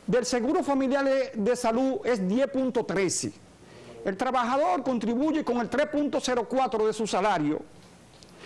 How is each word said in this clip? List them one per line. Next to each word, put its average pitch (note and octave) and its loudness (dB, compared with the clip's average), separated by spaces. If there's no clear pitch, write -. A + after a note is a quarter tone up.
del A3+ 2
Seguro C4 0
Familiar C#4 2
de, C4+ 0
de A3+ 2
Salud B3 0
es G#3 0
diez B3 2
punto C4 -2
trece. F3 -2
El G3 -2
trabajador C4 0
contribuye B3+ 0
con B3 0
el A3+ -2
tres C#4+ 0
punto D4 0
cero A#3 0
cuatro A#3+ 0
de A3 2
su A3 -2
salario, F3+ 0